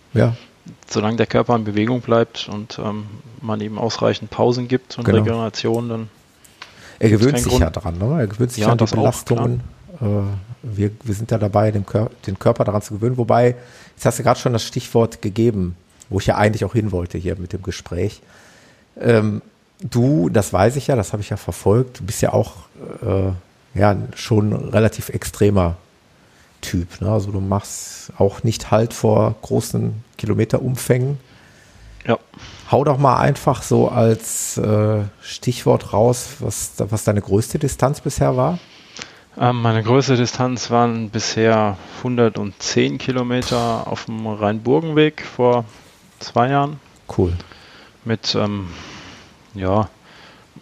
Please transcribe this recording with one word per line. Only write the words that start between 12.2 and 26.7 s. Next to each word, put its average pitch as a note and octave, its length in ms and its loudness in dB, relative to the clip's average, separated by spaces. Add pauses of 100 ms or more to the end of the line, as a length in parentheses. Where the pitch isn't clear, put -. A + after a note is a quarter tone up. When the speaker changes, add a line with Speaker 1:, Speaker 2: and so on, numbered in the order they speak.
Speaker 1:
den G2 100 -6
Körper A#2+ 260 2
daran G#2 180 0
zu - 140 -10
gewöhnen. A#2+ 220 -2
Wobei, A#2+ 380 4 (400)
jetzt - 100 -8
hast B2 140 0
du A#2 40 -6
gerade A#2 160 4
schon C3 140 0
das A2 100 0
Stichwort - 580 0
gegeben, G2+ 540 0 (340)
wo G2 100 0
ich - 80 -2
ja A2 100 2
eigentlich G#2+ 280 2
auch - 80 -6
hin G#2+ 180 0
wollte F2+ 260 -4
hier F2+ 200 -4
mit F2+ 160 -10
dem F#2+ 100 -8
Gespräch. F#2 580 -6 (800)
Ähm, A2 420 2 (400)
du, C#3 480 2
das A2 220 0
weiß G2+ 240 4
ich C#3 120 -4
ja, C#3 100 2
das G2+ 160 -2
hab G#2 80 -4
ich - 80 -10
ja G2+ 80 -4
verfolgt, - 640 0
du - 20 -10
bist F#2+ 180 -4
ja B2+ 120 2
auch, G#2+ 200 0 (480)
äh, F#2+ 300 0 (480)
ja, G2+ 160 4 (200)
schon G#2+ 360 2
ein - 180 -4
relativ - 400 2
extremer F#2+ 680 0 (840)
Typ, - 400 -4